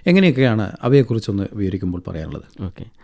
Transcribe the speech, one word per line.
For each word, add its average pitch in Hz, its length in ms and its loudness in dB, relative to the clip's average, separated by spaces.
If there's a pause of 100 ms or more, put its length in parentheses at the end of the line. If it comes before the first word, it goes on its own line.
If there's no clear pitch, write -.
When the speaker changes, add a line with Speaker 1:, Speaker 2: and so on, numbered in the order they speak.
Speaker 1:
എങ്ങനെയൊക്കെയാണ്, 131 640 2 (120)
അവയെക്കുറിച്ചൊന്ന് 113 680 2
വിവരിക്കുമ്പോൾ 92 540 -4
പറയാനുള്ളത്? 80 560 -10
Speaker 2:
ഓക്കെ. - 220 -10 (180)